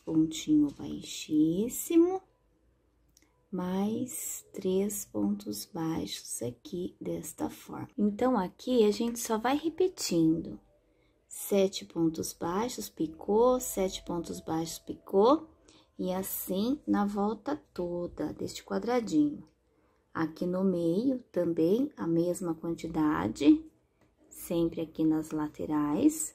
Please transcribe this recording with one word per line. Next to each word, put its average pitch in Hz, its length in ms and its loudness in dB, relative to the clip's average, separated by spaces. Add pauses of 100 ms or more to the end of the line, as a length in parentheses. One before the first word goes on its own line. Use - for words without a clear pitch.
pontinho 156 680 4
baixíssimo, 170 1500 2 (1300)
mais 202 1000 -4
três 196 540 0
pontos 208 580 -2
baixos - 800 -6
aqui 175 580 -6
desta 170 480 -6
forma. - 480 -12
Então, 208 420 2
aqui 214 460 2
a 208 60 6
gente 233 280 -2
só 226 200 -2
vai 226 180 0
repetindo. 240 1040 0 (680)
Sete 196 600 0
pontos 165 480 -2
baixos, 202 560 -4
picô, 220 680 2
sete 196 460 -4
pontos 175 360 -6
baixos, 165 380 -6
picô, - 680 2 (520)
e 185 140 -4
assim 190 720 -2
na 202 200 2
volta 208 500 -2 (160)
toda 175 640 -6
deste - 280 -10
quadradinho. 196 800 0 (720)
Aqui 160 340 -4
no 180 160 0
meio 190 580 2 (120)
também 175 640 2
a 196 100 -8
mesma 170 480 0
quantidade, 170 1120 2 (640)
sempre 170 540 -2
aqui 156 220 -4
nas 156 260 2
laterais, 151 1040 0